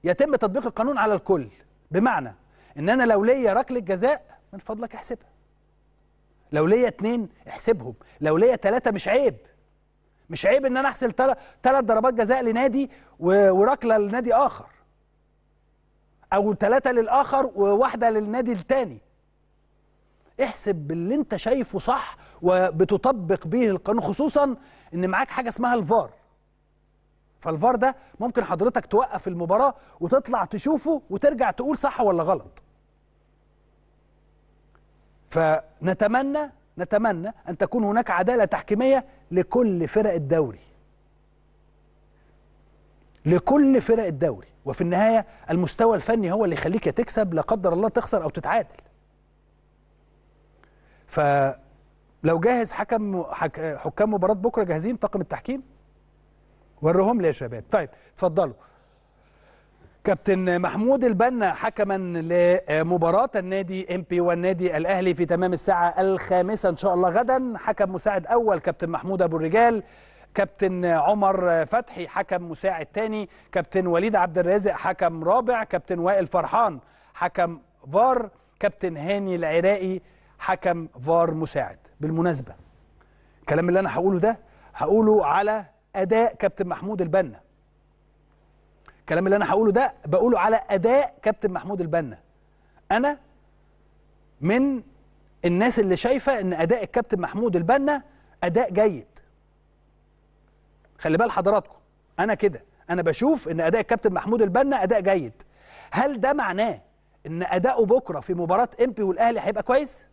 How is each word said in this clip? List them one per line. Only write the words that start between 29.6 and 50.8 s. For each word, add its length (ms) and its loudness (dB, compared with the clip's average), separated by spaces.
وتطلع 460 0
تشوفه 640 -2
وترجع 420 0
تقول 260 -4
صح 240 -2
ولا 220 2
غلط. 280 -2
فنتمنى، 1200 0
نتمنى 560 -2
أن 80 -8
تكون 260 -2
هناك 280 0
عدالة 340 2
تحكيمية 600 0
لكل 560 0
فرق 260 0
الدوري، 460 0
لكل 560 4
فرق 240 2
الدوري. 420 -2
وفي 160 -6
النهاية 440 2
المستوى 460 2
الفني 360 0
هو 140 0
اللي 100 -2
يخليك 320 -2
يا 40 0
تكسب، 420 -2
لا 80 0
قدر 320 0
الله 160 0
تخسر 340 -2
أو 60 -2
تتعادل. 460 -4